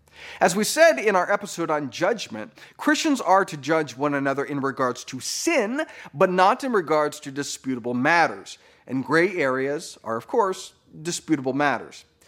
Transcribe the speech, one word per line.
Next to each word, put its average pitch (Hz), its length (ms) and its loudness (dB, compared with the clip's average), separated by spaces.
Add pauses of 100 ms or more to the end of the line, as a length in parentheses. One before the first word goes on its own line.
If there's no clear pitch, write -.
(380)
As 180 160 4
we 208 100 0
said 311 340 6
in 202 180 2
our 175 160 2
episode 175 380 -4
on 147 200 -2
judgment, 170 640 -4 (240)
Christians 285 460 0
are 190 240 6
to 165 100 -10
judge 139 400 -2
one 143 160 0
another 139 320 0
in 139 160 -6
regards 131 440 -2
to 127 160 -10
sin, 285 680 -2 (260)
but 185 160 4
not 185 340 4
in 262 100 -4
regards 151 480 0
to 143 100 -12
disputable 131 640 -6
matters. 135 640 2 (300)
And 127 160 -4
gray 175 320 2
areas 139 640 -2
are, 113 140 -4
of 120 100 -8
course, 196 460 -2 (300)
disputable 147 500 -2
matters. 131 540 -2 (220)